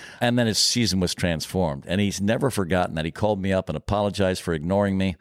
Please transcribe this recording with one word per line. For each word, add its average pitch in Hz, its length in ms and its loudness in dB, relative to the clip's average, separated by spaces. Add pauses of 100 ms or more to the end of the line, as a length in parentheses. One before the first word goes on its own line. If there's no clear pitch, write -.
(220)
And 120 160 2
then 120 80 4
his 107 120 0
season 98 400 2
was 90 160 0
transformed. 80 720 -2
And 90 140 0
he's 95 220 0
never 123 280 0
forgotten 92 440 0
that. 80 100 -2
He 80 60 -4
called 104 320 0
me 98 100 0
up 95 160 0
and 76 80 -4
apologized 101 680 0
for 87 120 -2
ignoring 95 420 2
me 95 240 0